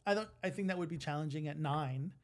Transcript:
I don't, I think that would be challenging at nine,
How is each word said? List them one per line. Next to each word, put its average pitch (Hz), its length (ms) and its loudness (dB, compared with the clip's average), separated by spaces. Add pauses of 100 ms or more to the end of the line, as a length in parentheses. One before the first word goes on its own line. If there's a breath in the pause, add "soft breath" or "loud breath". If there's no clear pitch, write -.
I 202 80 4
don't, 214 160 2 (140)
I 190 60 2
think 190 200 0
that 180 80 2
would 175 120 0
be 170 80 -4
challenging 151 500 -2
at 147 120 -4
nine, 143 540 0 (100)